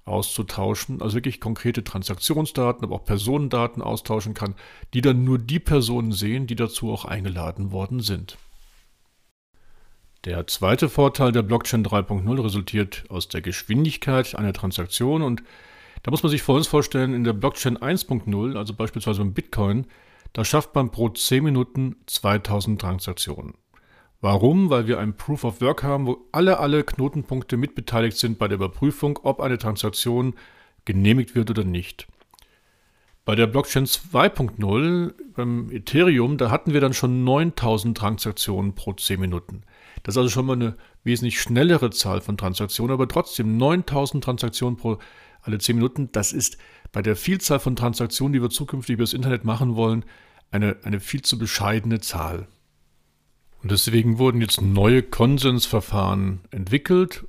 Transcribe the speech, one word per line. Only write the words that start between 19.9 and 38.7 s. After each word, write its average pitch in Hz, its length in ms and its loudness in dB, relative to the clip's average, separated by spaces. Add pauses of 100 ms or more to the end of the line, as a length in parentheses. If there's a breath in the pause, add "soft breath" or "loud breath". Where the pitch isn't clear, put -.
da 113 100 -2
schafft - 320 0
man 131 160 0
pro 117 160 0
zehn 131 380 0
Minuten 131 500 0 (120)
zweitausend 101 760 0
Transaktionen. - 720 -6 (640 soft breath)
Warum? 151 500 4
Weil 120 180 2
wir 117 120 0
ein 107 180 -2
Proof - 260 -6
of 117 160 -4
Work 131 240 0
haben, 139 220 0
wo 123 120 -2 (140)
alle, 180 280 4
alle 147 260 2
Knotenpunkte 131 720 -4
mitbeteiligt 117 600 0
sind 113 220 0
bei 107 80 0
der 101 80 0
Überprüfung, 139 680 -2
ob 135 180 0
eine 127 160 0
Transaktion 120 760 -2 (520 loud breath)
genehmigt 107 500 4
wird 113 140 2
oder 107 160 0
nicht. 90 420 -6 (1160 soft breath)
Bei 104 100 0
der 113 120 4
Blockchain 135 380 2
zwei 139 440 2
Punkt 120 300 -4
null, 156 540 2 (220)
beim 120 360 -2
Ethereum, 139 640 4
da 120 140 2
hatten 151 220 0
wir 147 60 6
dann 131 140 4
schon 127 320 0
neuntausend 120 720 2
Transaktionen 104 800 -2